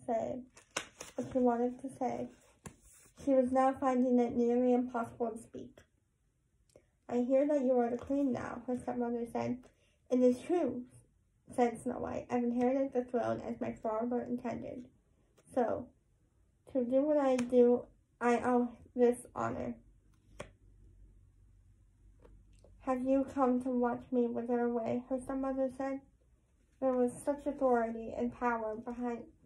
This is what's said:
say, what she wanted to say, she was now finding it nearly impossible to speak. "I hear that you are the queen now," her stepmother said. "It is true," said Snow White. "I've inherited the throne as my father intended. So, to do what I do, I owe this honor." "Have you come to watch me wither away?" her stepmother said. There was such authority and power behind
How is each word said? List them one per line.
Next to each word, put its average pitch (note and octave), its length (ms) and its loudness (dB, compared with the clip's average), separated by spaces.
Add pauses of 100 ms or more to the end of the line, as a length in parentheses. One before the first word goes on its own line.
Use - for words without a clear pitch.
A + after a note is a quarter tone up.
say, A#3+ 360 -4 (720)
what B3+ 180 -8
she C4 60 0
wanted B3 420 2
to C4 100 -12
say, B3 400 -6 (960)
she C#4 100 4
was B3+ 180 4
now C4 200 4
finding C4 460 2
it A#3+ 180 2
nearly A#3+ 360 4
impossible A#3+ 580 -2
to A3+ 80 -10
speak. - 420 -18 (1300)
"I A#3+ 140 -2
hear C4+ 240 4
that D4 160 2
you B3 160 4
are A#3 120 2
the A#3+ 80 -4
queen C#4 340 0
now," - 340 -6
her B3+ 120 -2
stepmother A#3+ 480 -4
said. A#3+ 360 -4 (480)
"It B3+ 100 4
is B3 200 6
true," D4+ 440 0 (720)
said A#3 240 2
Snow - 200 -6
White. - 320 -6
"I've A#3+ 140 0
inherited B3 480 0
the B3 120 -2
throne A3+ 360 -2
as A#3 200 -8
my A#3+ 120 -4
father A#3 500 -4
intended. B3 640 -8 (680)
So, A3 340 -2 (840)
to C4 100 2
do B3+ 200 4
what D4+ 160 2
I C4+ 180 2
do, B3 480 4 (340)
I A#3+ 240 2
owe A#3+ 280 2 (260)
this A#3+ 380 2
honor." - 420 -4 (3000)
"Have B3+ 240 -2
you C4+ 200 4
come B3+ 360 2
to B3+ 80 -4
watch A#3+ 420 -2
me A#3+ 160 2
wither A#3+ 340 -2
away?" A#3+ 500 -2
her C4 100 -2
stepmother C4+ 560 -2
said. C4+ 240 -4 (800)
There C4 140 2
was B3 180 2
such C#4+ 340 -4
authority A#3 680 0
and A#3+ 200 -4
power A3+ 420 -2
behind A#3+ 520 -8 (200)